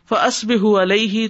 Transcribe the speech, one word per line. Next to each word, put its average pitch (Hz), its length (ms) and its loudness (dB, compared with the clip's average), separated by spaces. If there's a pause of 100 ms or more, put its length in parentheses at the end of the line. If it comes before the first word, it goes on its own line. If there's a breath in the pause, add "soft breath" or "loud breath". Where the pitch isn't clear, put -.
فاصبحوا 214 760 0
علیہ، 214 480 0